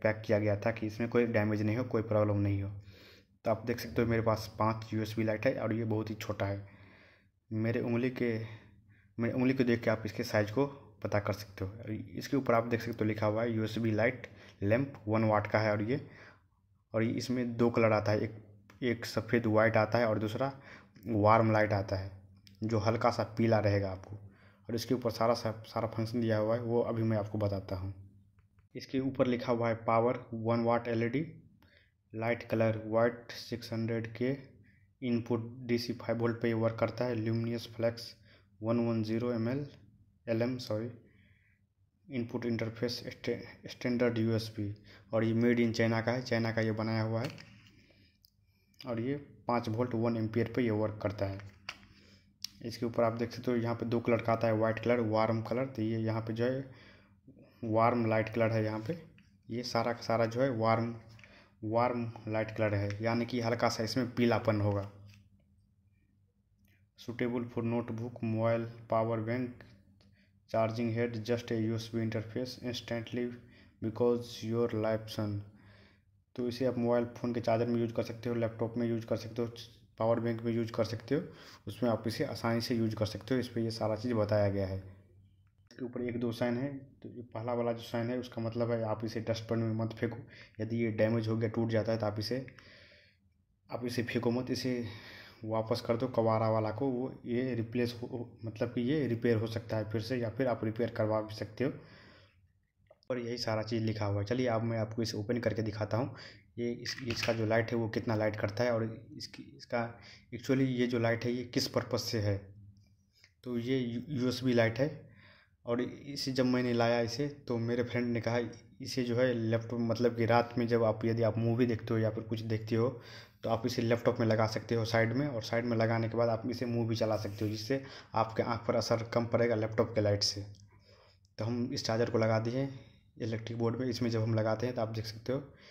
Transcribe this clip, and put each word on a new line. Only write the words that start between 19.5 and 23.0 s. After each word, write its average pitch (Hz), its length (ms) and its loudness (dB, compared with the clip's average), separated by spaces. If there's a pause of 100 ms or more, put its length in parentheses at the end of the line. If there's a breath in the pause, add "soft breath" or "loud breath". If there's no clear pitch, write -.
आता 110 220 4
है 120 100 4
और 107 100 2
दूसरा 123 340 -2 (540 loud breath)
वार्म 110 460 6
लाइट 107 200 4
आता 98 240 0
है 95 160 -6 (520)
जो 110 160 2
हल्का 113 300 4